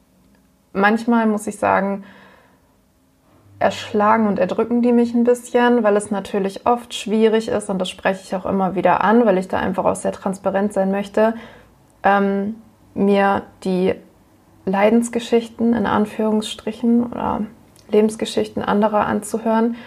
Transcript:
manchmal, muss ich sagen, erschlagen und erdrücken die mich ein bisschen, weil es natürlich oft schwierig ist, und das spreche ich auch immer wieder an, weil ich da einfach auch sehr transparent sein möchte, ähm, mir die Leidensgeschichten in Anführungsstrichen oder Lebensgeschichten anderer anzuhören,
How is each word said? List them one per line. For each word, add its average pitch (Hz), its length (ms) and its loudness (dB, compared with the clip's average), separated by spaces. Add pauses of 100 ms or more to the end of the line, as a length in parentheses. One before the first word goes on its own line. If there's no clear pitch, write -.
(760)
manchmal, 226 520 2
muss 208 200 -2
ich 208 120 -8
sagen, 196 460 0 (1500)
erschlagen 214 680 0
und 196 120 0
erdrücken 226 440 0
die 240 100 2
mich 240 220 2
ein 240 100 2
bisschen, 240 580 2
weil 208 140 2
es 202 140 -2
natürlich 196 560 -4
oft 240 260 -2
schwierig 220 560 0
ist, - 220 -4
und 190 80 -2
das 185 100 -4
spreche 190 340 -4
ich - 120 -8
auch 185 120 -6
immer 190 280 -2
wieder 175 280 2
an, 226 240 4
weil 185 120 4
ich 185 100 -4
da - 100 -2
einfach 185 260 -2
auch 180 120 2
sehr 190 160 -4
transparent 196 600 -2
sein 190 180 0
möchte, 208 440 0 (680)
ähm, 202 540 2 (380)
mir 196 480 2 (220)
die 185 300 0 (720)
Leidensgeschichten 233 1080 0
in 208 120 -2
Anführungsstrichen 220 1160 -2
oder - 380 -4 (460)
Lebensgeschichten 214 760 0
anderer 208 440 0
anzuhören, 226 680 -2 (100)